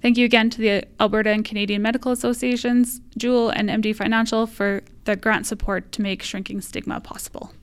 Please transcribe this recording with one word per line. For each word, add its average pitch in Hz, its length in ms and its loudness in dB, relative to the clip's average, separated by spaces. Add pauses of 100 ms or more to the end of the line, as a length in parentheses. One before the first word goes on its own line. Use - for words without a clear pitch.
Thank 240 160 4
you 247 80 6
again 233 260 6
to - 80 -10
the 202 260 2 (140)
Alberta 214 320 2
and 214 140 0
Canadian 208 380 -2
Medical 240 280 0
Associations, 247 920 0 (140)
Jewel, 240 340 2
and 208 200 0
M 220 120 0
D 214 100 2
Financial 226 540 0
for 202 340 -2 (240)
the 208 100 0
grant 208 320 0
support 196 460 -4
to 214 100 -4
make 196 200 -4
Shrinking 196 400 -6
Stigma - 380 -8
possible. - 520 -12 (100)